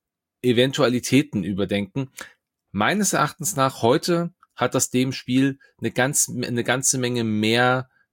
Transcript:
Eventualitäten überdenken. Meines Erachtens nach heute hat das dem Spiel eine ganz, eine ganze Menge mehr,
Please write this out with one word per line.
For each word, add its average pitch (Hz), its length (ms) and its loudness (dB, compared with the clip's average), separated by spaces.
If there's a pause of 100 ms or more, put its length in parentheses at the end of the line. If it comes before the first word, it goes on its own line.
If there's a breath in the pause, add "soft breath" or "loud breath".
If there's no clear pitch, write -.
(420)
Eventualitäten 127 1000 2
überdenken. 101 680 -4 (640 loud breath)
Meines 151 400 0
Erachtens 147 440 -2
nach 135 260 0
heute 170 500 0 (220)
hat 180 200 0
das - 160 0
dem 127 220 0
Spiel 131 460 0 (200 soft breath)
eine 117 120 -4
ganz, 131 400 0
eine 120 340 -4
ganze 131 340 0
Menge 120 260 -2
mehr, 117 680 2 (220)